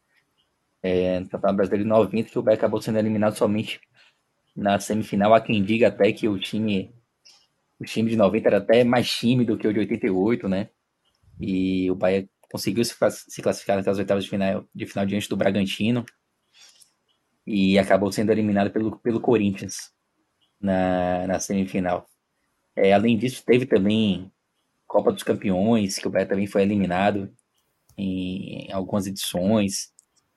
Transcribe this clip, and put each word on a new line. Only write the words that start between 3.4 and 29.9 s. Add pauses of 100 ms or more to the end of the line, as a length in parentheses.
na
semifinal.
Há
quem
diga
até
que
o
time, (840)
o
time
de
noventa
era
até
mais
time
do
que
o
de
oitenta
e
oito,
né? (680)
E
o
Bahia (220)
conseguiu
se
class-,
se
classificar
naquelas
oitavas
de
final,
de
final
diante
do
Bragantino (1400)
e
acabou
sendo
eliminado
pelo,
pelo
Corinthians (680)
na,
na
semifinal. (640)
É,
além
disso,
teve
também (540)
Copa
dos
Campeões,
que
o
Bahia
também
foi
eliminado (640)
em,
em
algumas
edições. (440)